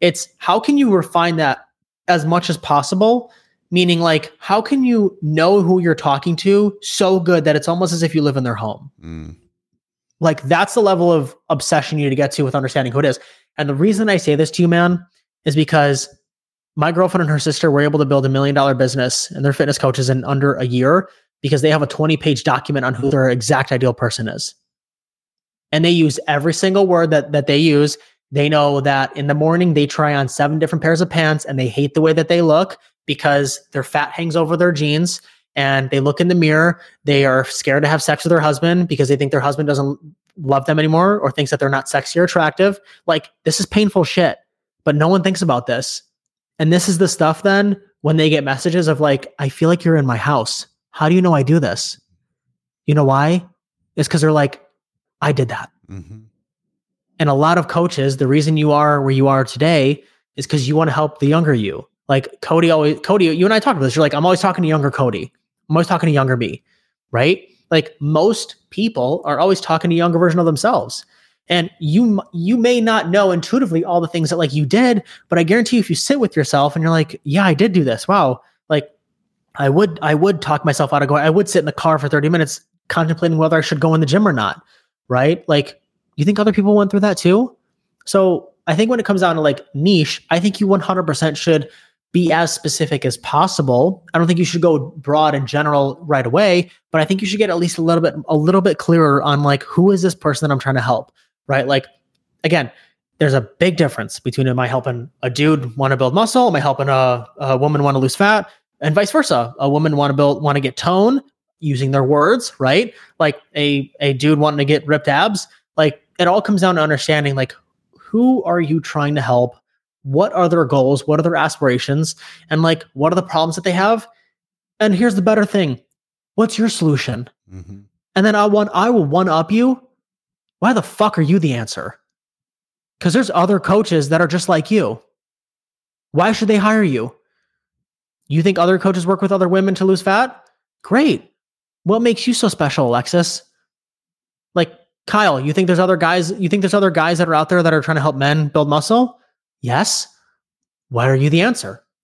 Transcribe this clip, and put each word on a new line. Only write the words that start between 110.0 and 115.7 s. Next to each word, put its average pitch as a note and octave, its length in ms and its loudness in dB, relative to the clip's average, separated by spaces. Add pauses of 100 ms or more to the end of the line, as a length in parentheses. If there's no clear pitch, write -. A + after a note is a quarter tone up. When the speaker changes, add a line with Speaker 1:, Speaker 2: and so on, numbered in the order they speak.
Speaker 1:
build, C#3+ 260 2
wanna C#3+ 200 0
get C3 160 -4
tone G#3 440 2 (380)
using C3+ 320 -2
their C#3 120 2
words, D3+ 540 2
right? D3+ 340 0 (280)
Like D3+ 200 0 (160)
a, C#3+ 440 -2
a C#3+ 140 0
dude D3 260 2
wanting D3 200 0
to C#3 60 0
get D3+ 220 0
ripped D3 200 0
abs. F#3+ 400 0 (300)